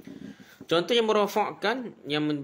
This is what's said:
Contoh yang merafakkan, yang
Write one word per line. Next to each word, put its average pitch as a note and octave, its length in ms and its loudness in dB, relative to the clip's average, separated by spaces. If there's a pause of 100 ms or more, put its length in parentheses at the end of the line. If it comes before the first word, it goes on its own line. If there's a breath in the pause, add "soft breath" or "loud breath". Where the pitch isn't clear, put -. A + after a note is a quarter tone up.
(720 loud breath)
Contoh E3+ 240 2
yang A3+ 160 4
merafakkan, G#3 960 0
yang D3+ 240 0 (140)